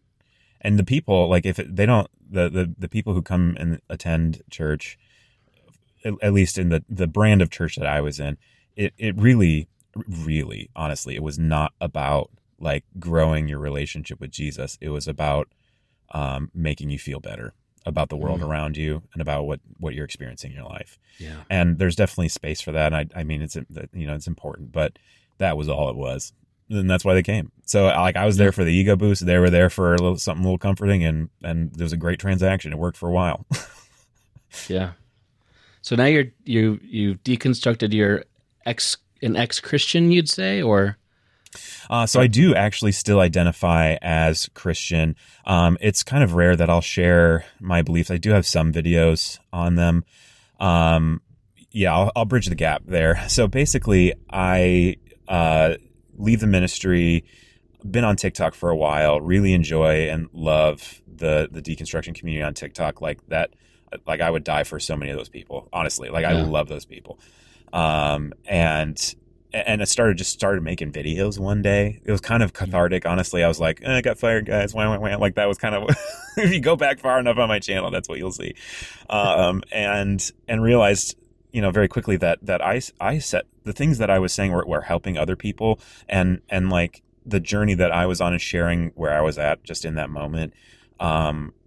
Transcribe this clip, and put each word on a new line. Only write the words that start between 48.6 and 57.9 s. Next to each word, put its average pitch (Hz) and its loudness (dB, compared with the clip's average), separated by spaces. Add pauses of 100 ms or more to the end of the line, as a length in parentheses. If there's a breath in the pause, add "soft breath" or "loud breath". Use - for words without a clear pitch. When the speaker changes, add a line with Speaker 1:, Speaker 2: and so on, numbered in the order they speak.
Speaker 1:
videos 82 2 (140)
on 87 0
them. 85 4 (560 soft breath)
Um, 82 4 (500)
yeah, 95 0
I'll, 95 2
I'll 117 0
bridge 110 2
the 87 -2
gap 78 0
there. 82 2
So 113 2
basically, 98 2 (160)
I, 90 2 (320)
uh, 80 2 (420)
leave 110 2
the 110 0
ministry, 90 2 (640 soft breath)